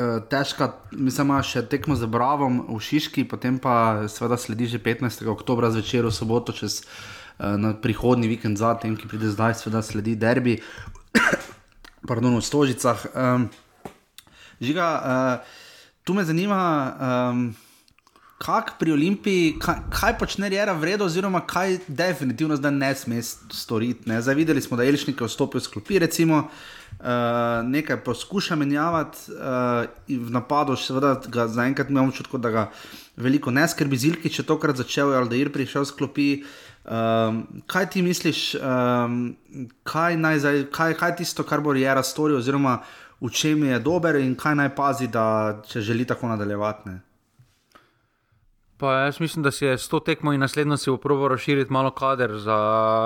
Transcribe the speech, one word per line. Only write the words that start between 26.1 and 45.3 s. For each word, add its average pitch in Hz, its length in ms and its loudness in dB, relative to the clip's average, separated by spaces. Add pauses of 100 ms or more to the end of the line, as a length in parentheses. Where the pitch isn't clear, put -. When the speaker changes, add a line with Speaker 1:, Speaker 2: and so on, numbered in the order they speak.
Speaker 1:
eh, - 140 -14 (540)
nekaj 139 400 -2
poskuša - 540 -4
menjavati, 151 640 0 (100)
eh, 123 580 0 (200)
in 131 140 -2
v 117 100 -6
napadu 139 440 2
seveda 131 500 2
ga 120 220 0
zaenkrat 123 420 0
imam 135 200 4
občutek, - 280 -6
da 120 140 -2
ga 110 140 2 (480)
veliko 131 380 0
ne 131 140 4
skrbi. 143 320 0
Zilkić 151 400 0
je 131 80 -4
tokrat 151 320 0
začel, 143 360 0
Aldair 127 380 0
prišel 139 320 -2
s 139 100 -2
klopi. 143 500 0 (400)
Em, 113 520 0 (300)
kaj 185 240 -2
ti 190 120 -2
misliš, 175 540 0
em, 123 840 0 (440)
kaj 170 340 0
naj 156 240 2
zdaj, 143 180 4 (120)
kaj, 160 260 0
kaj 175 160 0
je 175 60 -4
tisto, 165 260 -4
kar 147 180 -2
bo 147 120 0
Rjera 135 300 4
storil 151 360 0
oziroma 131 400 2 (380)
v 123 120 -6
čem 151 360 2
je 127 140 2
dober 160 380 2
in 131 160 2
kaj 151 220 0
naj 143 160 2
pazi, 135 360 0
da 113 180 0 (380)